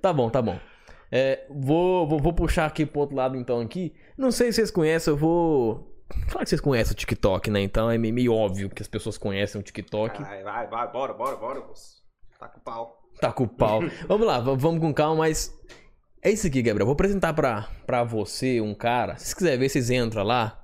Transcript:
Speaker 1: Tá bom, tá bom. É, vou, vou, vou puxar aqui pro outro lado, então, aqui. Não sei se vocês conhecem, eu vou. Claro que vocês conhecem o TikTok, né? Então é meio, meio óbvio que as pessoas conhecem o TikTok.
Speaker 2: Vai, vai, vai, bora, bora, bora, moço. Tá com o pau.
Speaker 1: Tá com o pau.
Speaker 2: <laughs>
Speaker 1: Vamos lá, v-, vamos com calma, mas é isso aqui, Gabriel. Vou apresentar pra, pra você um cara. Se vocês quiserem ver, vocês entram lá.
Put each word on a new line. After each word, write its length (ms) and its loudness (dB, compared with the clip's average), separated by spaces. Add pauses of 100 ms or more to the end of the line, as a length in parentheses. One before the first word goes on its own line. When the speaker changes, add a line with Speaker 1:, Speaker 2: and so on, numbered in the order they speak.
Speaker 1:
Tá 120 2
bom, 160 2
tá 120 2
bom. 160 -2 (540)
É, 380 0
vou, 580 2
vou, 100 2
vou 160 2
puxar 320 2
aqui 200 -2
pro 160 -4
outro 160 -2
lado, 180 0
então, 240 -2
aqui. 340 -6 (240)
Não 140 2
sei 200 2
se 40 -2
vocês 160 2
conhecem, 400 2
eu 60 2
vou. 760 2 (360)
Claro 160 -2
que 40 -8
vocês 120 2
conhecem 320 2
o 20 0
TikTok, 560 0
né? 80 4
Então 320 2
é 60 2
meio, 160 0
meio 200 4
óbvio 360 0
que 120 -12
as 60 -10
pessoas 300 -6
conhecem 420 -4
o 40 -8
TikTok. 580 -6
Speaker 2:
Vai, 200 -12
vai, 260 -8
vai, 240 -6
bora, 220 -4
bora, 220 -4
bora, 240 -8
moço. 420 -18 (380)
Tá 80 -16
com 120 -20
o 20 -20
pau. 400 -12 (180)
Speaker 1:
Tá 140 0
com 100 -2
o 40 0
pau. 340 0 (140)
Speaker 2:
<laughs> 120 -14
Speaker 1:
Vamos 180 2
lá, 140 2
v-, 160 0
vamos 240 0
com 140 0
calma, 240 2
mas 360 0 (680)
é 100 4
isso 160 0
aqui, 140 2
Gabriel. 240 2
Vou 80 2
apresentar 400 2
pra, 360 -2 (160)
pra 180 0
você 580 -2
um 120 -4
cara. 440 -2
Se 80 -16
vocês 80 -6
quiserem 260 2
ver, 80 2
vocês 220 0
entram 340 0
lá. 400 0